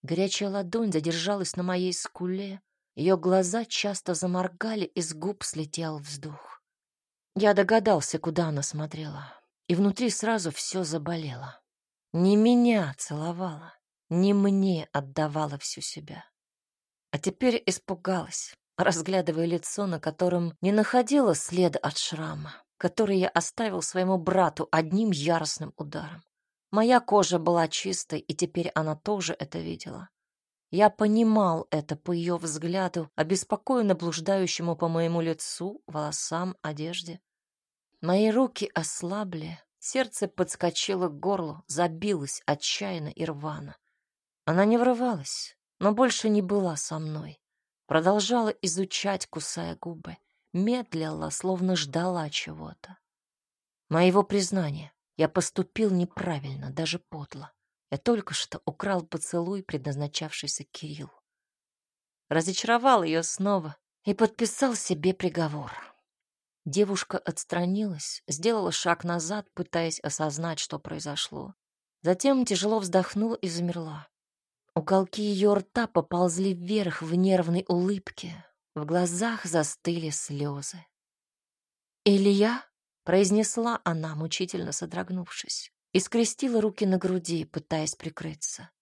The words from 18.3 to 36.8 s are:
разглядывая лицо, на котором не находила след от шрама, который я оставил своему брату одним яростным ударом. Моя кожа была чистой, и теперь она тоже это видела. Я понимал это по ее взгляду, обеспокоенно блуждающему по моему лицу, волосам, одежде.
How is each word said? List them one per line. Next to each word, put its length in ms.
разглядывая 680
лицо, 400
на 120
котором 640
не 100
находила 640
след 420
от 200
шрама, 580
который 420
я 100
оставил 540
своему 360
брату 520
одним 400
яростным 680
ударом. 460
Моя 300
кожа 380
была 280
чистой, 520
и 160
теперь 400
она 220
тоже 400
это 220
видела. 500
Я 200
понимал 800
это 260
по 140
ее 260
взгляду, 800
обеспокоенно 800
блуждающему 840
по 120
моему 320
лицу, 680
волосам, 760
одежде. 580